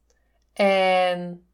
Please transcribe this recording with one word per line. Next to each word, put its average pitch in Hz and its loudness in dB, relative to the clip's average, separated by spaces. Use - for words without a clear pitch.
En, 185 0